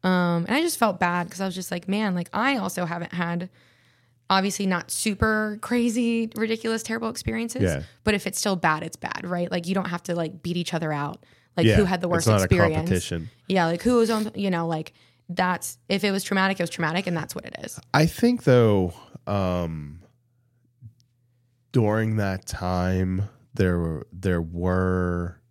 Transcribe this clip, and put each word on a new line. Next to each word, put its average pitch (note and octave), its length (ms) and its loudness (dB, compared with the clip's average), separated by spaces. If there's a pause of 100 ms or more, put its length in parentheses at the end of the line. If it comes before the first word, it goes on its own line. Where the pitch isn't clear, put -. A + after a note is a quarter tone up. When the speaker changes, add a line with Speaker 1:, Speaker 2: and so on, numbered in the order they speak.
Speaker 1:
Um, F3 420 2
and - 100 -4
I D4+ 60 4
just E4+ 160 -2
felt G3+ 220 2
bad F3 300 0
'cause F3 100 -12
I F#3+ 60 -2
was F3+ 100 -6
just F#3 160 -8
like, F3 160 -6
"Man, G3+ 260 0
like, F3 180 -4
I C4+ 260 0
also F#3 280 -4
haven't E3+ 280 -6
had, F3 360 -4 (800)
obviously F#3+ 360 2
not F3+ 260 -2
super G#3+ 680 0
crazy, A#3 760 0
ridiculous, A3+ 480 -2
terrible A3+ 240 -4
experiences, A3+ 540 -4
Speaker 2:
Yeah. D#2+ 200 0 (220)
Speaker 1:
but G#3+ 100 2
if G3+ 140 -2
it's F#3+ 100 -6
still G3 180 0
bad, D#3+ 280 0
it's E3 120 -12
bad, - 300 -8
right?" F3 240 -4
Like, E3+ 160 -4
you F#3 80 -2
don't F#3 160 -2
have E3+ 140 -6
to, F3 100 -4
like, E3+ 280 -4
beat E3+ 140 -4
each F3 180 -4
other D#3+ 180 -2
out. C#3+ 320 -6 (320)
Like, E3+ 100 4
Speaker 2:
Yeah, G#2+ 100 8
Speaker 1:
who G#2 100 6
had F3+ 140 0
the F3+ 80 -4
worst E3+ 200 2
Speaker 2:
it's A2 40 6
not G2 100 6
a - 20 4
Speaker 1:
experience? - 320 4
Speaker 2:
competition. F2 540 -2 (180)
Speaker 1:
Yeah, F#3 180 4
like, E3+ 160 -2
who B3 140 4
was A3+ 140 4
on, G#3+ 260 -2
you G3+ 140 -2
know, E3+ 180 -2
like, D#3+ 260 -4 (340)
that's, F3+ 500 -4 (100)
if G3 160 0
it G3+ 80 2
was G3 120 0
traumatic, F#3+ 360 0
it - 20 0
was E3+ 80 -2
traumatic, E3+ 380 -2
and F3 80 -2
that's - 180 -6
what - 100 -10
it - 200 -14
is. - 160 -14 (120)
Speaker 2:
I D#3 140 6
think, A#3+ 380 2
though, G#2 500 6 (320)
um, F2 720 -2 (1700)
during A2 440 2
that G2 300 -2
time, F#2 840 0 (240)
there F2+ 240 2
were, E2 340 -4
there F#2 300 0
were F2+ 1000 -2 (100)